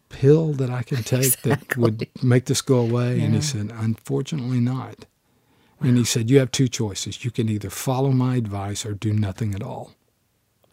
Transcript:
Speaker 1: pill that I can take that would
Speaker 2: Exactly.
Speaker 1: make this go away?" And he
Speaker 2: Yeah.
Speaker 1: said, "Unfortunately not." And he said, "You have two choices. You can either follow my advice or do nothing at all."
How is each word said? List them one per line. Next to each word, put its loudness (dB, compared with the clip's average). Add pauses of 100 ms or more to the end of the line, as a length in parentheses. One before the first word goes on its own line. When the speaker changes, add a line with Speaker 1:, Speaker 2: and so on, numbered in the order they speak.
Speaker 1:
pill 4
that -2
I -4
can -4
take 2
that 0
would 2
Speaker 2:
Exactly. -2
Speaker 1:
make 4
this 0
go 4
away?" 0
And 2
he 2
Speaker 2:
Yeah. - (120)
Speaker 1:
said, -6
"Unfortunately -4
not." -4 (760)
And 4
he 4
said, 0
"You 8
have -2
two 2
choices. -6
You -2
can -2
either -4
follow -2
my 2
advice -6
or -6
do -2
nothing -2
at -8
all." -12 (800)